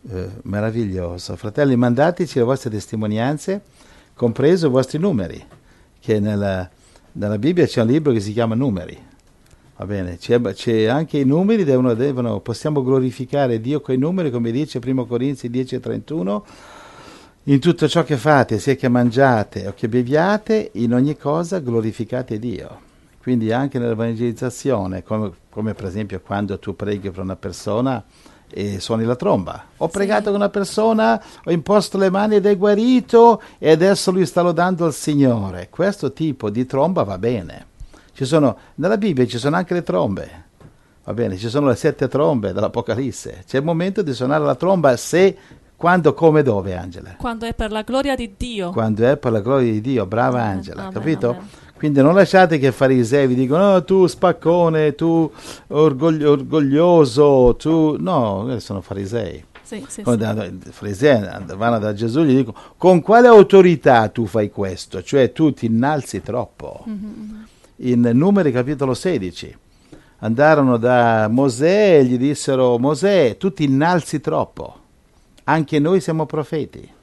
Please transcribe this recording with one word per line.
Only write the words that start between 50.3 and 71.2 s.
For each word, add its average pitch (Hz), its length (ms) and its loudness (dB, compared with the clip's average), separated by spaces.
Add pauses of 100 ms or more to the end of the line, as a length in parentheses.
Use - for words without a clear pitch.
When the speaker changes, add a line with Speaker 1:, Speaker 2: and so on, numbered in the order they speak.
Speaker 2:
Amen, 101 140 -2
Speaker 1:
Angela, - 260 -10
Speaker 2:
amen, - 100 -12
Speaker 1:
capito? 123 380 -2
Speaker 2:
amen. - 180 -10 (260)
Speaker 1:
Quindi 143 280 0
non 156 120 6
lasciate 185 440 4
che 135 100 2
i - 20 4
farisei 131 560 2
vi 123 80 2
dicono: 147 380 2
"Oh, 185 100 4
tu 190 240 4
spaccone, 165 880 2
tu 165 380 0 (360)
orgoglio-, 151 640 2
orgoglioso, 143 1300 4
tu", 156 400 0
no, 123 460 -2
quelli 123 160 -6
sono 95 220 -10
farisei. 98 600 -8 (200)
Speaker 2:
Sì, 214 260 -16
sì, - 140 -14
Speaker 1:
Quando 120 200 0
Speaker 2:
sì. 110 60 -2
Speaker 1:
andavano, 98 360 -6
i - 60 -20
farisei 104 560 0
andavano 98 520 -4
da 107 160 -4
Gesù 113 260 -2
e 165 60 2
gli 131 100 4
dicono: 117 200 -2 (200)
"Con 180 240 4
quale 233 260 6
autorità 180 840 8
tu 117 160 -4
fai 104 240 -2
questo?" 95 520 -8
Cioè 135 300 2
tu 160 220 2
ti - 120 -10
innalzi 120 540 -2
troppo. - 640 -10
Speaker 2:
Mhm, 220 100 -12
mhm. 214 520 -16 (380)
Speaker 1:
In 120 280 2
Numeri 165 400 4
capitolo 131 420 -2
sedici 92 580 -6 (640)
andarono 131 580 4
da 117 500 2